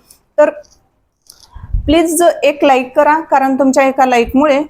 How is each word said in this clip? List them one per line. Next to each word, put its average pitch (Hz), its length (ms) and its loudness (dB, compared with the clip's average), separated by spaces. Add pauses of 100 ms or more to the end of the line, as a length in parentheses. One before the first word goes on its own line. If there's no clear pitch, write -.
(380)
तर 302 120 2 (1300)
प्लीज 320 380 0 (200)
एक 285 220 -2
लाईक 262 320 0
करा, 302 240 2
कारण 269 380 -2
तुमच्या 269 260 2
एका 269 220 0
लाईकमुळे 262 640 0